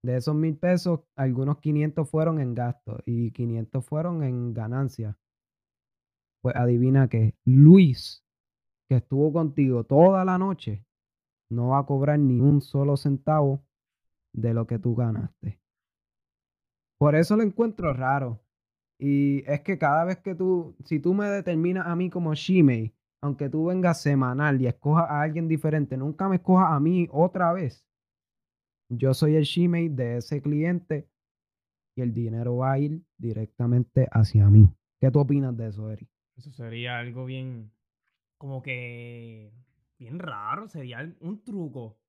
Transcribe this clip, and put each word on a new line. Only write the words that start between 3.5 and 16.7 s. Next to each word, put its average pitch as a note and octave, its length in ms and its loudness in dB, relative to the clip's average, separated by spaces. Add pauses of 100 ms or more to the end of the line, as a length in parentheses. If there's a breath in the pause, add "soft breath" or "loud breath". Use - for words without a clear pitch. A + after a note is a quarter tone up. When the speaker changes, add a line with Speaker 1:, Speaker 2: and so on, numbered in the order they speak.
Speaker 1:
fueron D#3+ 380 -6
en A#2+ 300 -4
ganancia. A2+ 640 -6 (1200)
Pues B2+ 140 -4
adivina B2 540 2
qué, A2+ 240 0 (120)
Luis, D3 760 8 (640)
que C3 100 0
estuvo C#3+ 360 0
contigo C#3 500 0
toda F#3 400 4
la F#3 140 0
noche, F3+ 480 -6 (640)
no A#2+ 200 -2
va C3+ 100 2
a C3+ 60 -4
cobrar C#3+ 340 0
ni B2+ 200 4
un C#3+ 220 4
solo C#3 340 -2
centavo C#3 680 0 (720)
de A2+ 200 -4
lo A#2 140 -2
que A#2 120 -4
tú A#2+ 160 -2
ganaste. A2 640 -6 (1400)